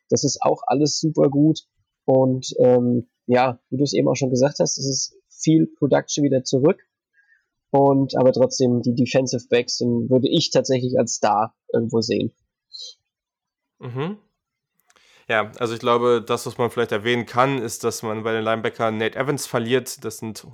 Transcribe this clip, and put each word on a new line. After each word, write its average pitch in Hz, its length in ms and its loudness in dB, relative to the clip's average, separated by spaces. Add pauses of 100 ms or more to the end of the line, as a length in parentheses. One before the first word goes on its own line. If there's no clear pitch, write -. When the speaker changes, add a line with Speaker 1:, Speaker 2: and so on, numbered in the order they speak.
Speaker 1:
das 117 160 2
ist - 180 -4
auch 151 240 0
alles 139 320 0
super 151 300 0
gut. 147 380 2 (400)
Und, 131 520 2
ähm, 123 520 2 (160)
ja, 123 420 2
wie 131 80 -6
du 143 80 0
es 139 80 -2
eben 143 160 2
auch 131 80 0
schon 131 140 -2
gesagt 135 300 2
hast, 160 180 -2
es 135 80 -8
ist - 300 -6 (120)
viel 160 380 2
Production 143 580 -2
wieder 131 200 2
zurück. 139 360 2 (920)
Und, 139 460 2
aber 127 160 4
trotzdem, 123 480 2
die 120 140 -2
Defensive 127 560 -2
Backs 120 260 0
sind, 120 320 -2
würde 127 200 2
ich 165 220 0
tatsächlich 127 480 0
als 117 160 -2
Star 107 400 -2 (160)
irgendwo 117 300 0
sehen. 117 320 -2 (1500)
Speaker 2:
Mhm. 135 380 -8 (1120)
Ja, 110 300 -2
also 117 140 -2
ich 117 40 -8
glaube, 120 480 2
das, 120 180 -4
was 117 140 -8
man 120 120 0
vielleicht 117 200 -2
erwähnen 117 340 -2
kann, 135 340 0
ist, 117 260 -8
dass - 180 -4
man 107 220 -6
bei 113 80 -2
den 113 100 -2
Linebackern 113 560 -2
Nate 110 180 -2
Evans 135 300 -4
verliert. 120 580 -4
Das 110 140 -10
sind 110 360 -12